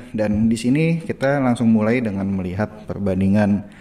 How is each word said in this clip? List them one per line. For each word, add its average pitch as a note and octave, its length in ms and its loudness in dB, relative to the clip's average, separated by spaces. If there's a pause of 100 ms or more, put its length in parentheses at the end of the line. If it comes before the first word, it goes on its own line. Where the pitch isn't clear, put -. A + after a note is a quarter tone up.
(120)
Dan G#2+ 400 0
di A#2 60 -2
sini D#3+ 420 0
kita C#3 400 -2
langsung A#2+ 320 2
mulai A2 300 2
dengan G2 260 -2
melihat F#2+ 560 -4
perbandingan G2 800 2 (160)